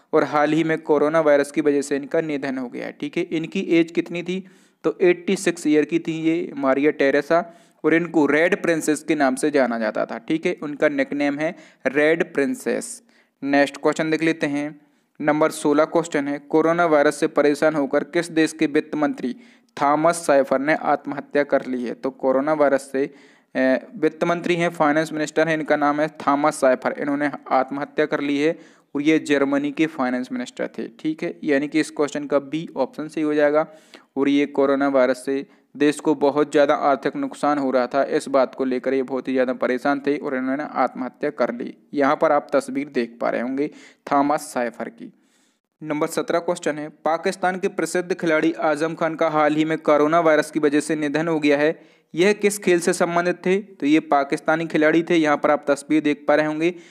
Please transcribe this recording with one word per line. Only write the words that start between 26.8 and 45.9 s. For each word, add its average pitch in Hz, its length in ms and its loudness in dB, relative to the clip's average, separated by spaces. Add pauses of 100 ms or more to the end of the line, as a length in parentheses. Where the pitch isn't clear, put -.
इन्होंने 143 320 -4 (200)
आत्महत्या 139 540 -2
कर 147 160 -4
ली 143 180 -2
है 160 180 0 (380)
और 143 60 -2
ये 156 200 4
जर्मनी 143 500 0
के 156 160 0
फाइनेंस 127 440 -4
मिनिस्टर 123 380 -6
थे, - 180 -10 (120)
ठीक 156 240 -6
है, 170 100 -6 (100)
यानी 147 240 0
कि 156 120 0
इस 147 120 -2
क्वेश्चन 147 340 -4
का 139 160 0
बी 156 260 -8 (100)
ऑप्शन 139 300 -6
से 156 140 -8
ही 151 40 0
हो 151 80 0
जाएगा। 151 340 2 (500)
और 139 120 2
ये 143 180 4
कोरोना 139 420 0
वायरस 127 360 2
से 139 200 -4 (300)
देश 143 240 2
को 156 160 0
बहुत 143 360 0
ज़्यादा 147 240 4
आर्थिक 139 400 0
नुकसान 143 420 -2
हो 135 140 -2
रहा 123 160 0
था, 139 180 0
इस 151 220 -2
बात 135 280 2
को 135 100 -4
लेकर 127 280 -2
ये 135 100 0
बहुत 127 240 -6
ही 131 60 -4
ज़्यादा 127 220 0
परेशान 127 440 -2
थे 139 180 -2
और 139 200 -6
इन्होंने 131 260 -4 (120)
आत्महत्या 127 560 -4
कर 143 220 -2
ली। 123 200 -10 (200)
यहाँ 143 220 2
पर 151 160 2
आप 147 220 0
तस्वीर 139 360 -2
देख 117 320 -4
पा 117 80 -2
रहे 110 120 -2
होंगे 135 280 -4 (380)
थॉमस 143 460 0
साइफर 120 360 -6
की। - 220 -18 (720)
नंबर 156 280 -4